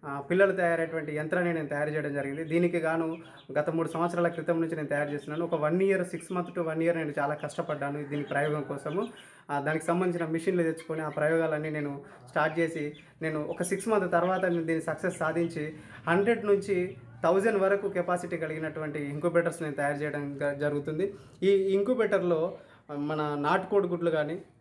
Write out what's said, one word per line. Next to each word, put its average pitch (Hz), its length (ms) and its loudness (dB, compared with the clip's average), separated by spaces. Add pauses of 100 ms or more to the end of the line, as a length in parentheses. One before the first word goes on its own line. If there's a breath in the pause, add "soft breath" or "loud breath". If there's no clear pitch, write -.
ఆ, 143 140 -6
పిల్లలు 185 320 4
తయారయ్యేటువంటి 165 640 0
యంత్రాన్ని 170 380 0
నేను 156 140 -2
తయారు 147 220 0
చేయడం 151 240 -2
జరిగింది. 143 300 -4
దీనికి 170 340 2
గాను 160 400 0 (420 loud breath)
గత 151 100 2
మూడు 160 180 0
సంవత్సరాల 170 400 2
క్రితం 165 340 0
నుంచి 165 140 0
నేను 151 120 -4
తయారు 147 220 0
చేస్తున్నాను. 151 360 -4
ఒక 170 100 0
వన్ 156 260 2
ఇయర్, 190 260 4
సిక్స్ 170 240 -8
మంత్ 180 260 -4
to 175 60 0
వన్ 160 200 0
ఇయర్ 170 140 4
నేను 151 220 -2
చాలా 143 160 0
కష్టపడ్డాను 147 680 -4
దీని 143 200 -4
ప్రయోగం 147 400 0
కోసము. 151 440 -4 (440 loud breath)
ఆ, 143 80 0
దానికి 156 260 -2
సంబంధించిన 175 440 0
మిషన్లు 170 340 0
తెచ్చుకొని 160 380 -2
ఆ 151 80 -4
ప్రయోగాలన్నీ 156 600 2
నేను 143 320 -4 (280 loud breath)
స్టార్ట్ 156 300 2
చేసి, 156 360 -2 (260 loud breath)
నేను 156 220 -2
ఒక - 200 -4
సిక్స్ 185 240 -2
మంత్ 196 240 2
తర్వాత 180 340 2
నేను 175 180 0
దీన్ని 160 220 0
సక్సెస్ 170 320 -2
సాధించి, 160 580 -2 (320 loud breath)
హండ్రెడ్ 202 380 4
నుంచి 190 520 2 (260)
థౌజండ్ 196 340 4
వరకు 196 320 2
కెపాసిటీ 175 480 -2
కలిగినటువంటి 156 640 -4
ఇంక్యుబేటర్స్ 160 600 0
నేను 151 140 -4
తయారు 143 220 0
చేయడం 147 440 -4
గ-, 143 120 0
జరుగుతుంది. 147 600 -2 (300 loud breath)
ఈ 190 60 4
ఇంక్యుబేటర్లో 196 1080 2 (340 loud breath)
మన 147 440 -2
నాటుకోడి 180 520 2
గుడ్లు 170 220 0
కానీ 160 320 0 (200)